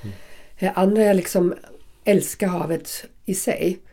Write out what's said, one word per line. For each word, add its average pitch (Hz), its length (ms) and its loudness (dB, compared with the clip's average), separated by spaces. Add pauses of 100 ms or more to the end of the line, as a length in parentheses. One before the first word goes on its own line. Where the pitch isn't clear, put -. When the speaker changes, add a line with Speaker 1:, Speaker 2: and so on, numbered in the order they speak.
Speaker 1:
Mm. 98 120 -10 (440)
Speaker 2:
eh, 185 200 -2
andra, 202 260 4
jag 202 120 6
liksom 180 380 2 (500)
älskar - 440 2
havet 165 580 -6 (200)
i 190 100 -2
sig. 180 440 -2 (140)